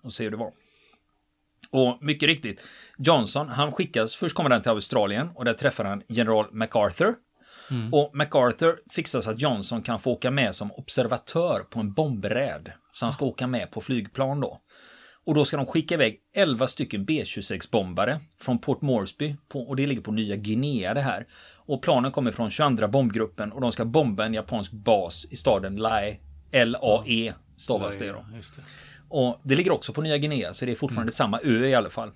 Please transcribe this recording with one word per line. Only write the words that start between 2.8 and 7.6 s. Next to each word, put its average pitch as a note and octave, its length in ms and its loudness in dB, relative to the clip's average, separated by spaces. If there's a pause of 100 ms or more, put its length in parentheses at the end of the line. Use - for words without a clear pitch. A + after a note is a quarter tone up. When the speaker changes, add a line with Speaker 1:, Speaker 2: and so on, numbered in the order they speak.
Speaker 1:
Johnson, C#3 520 2
han C#3 220 -2
skickas, - 440 -2
först E3+ 200 -4
kommer D#3 140 0
han A#2+ 120 4
till B2 100 0
Australien G#2+ 640 0
och A#2+ 100 -6
där A#2 80 2
träffar A#2+ 320 0
han G2 220 -4
general A2 440 2
MacArthur. A2 640 0 (560)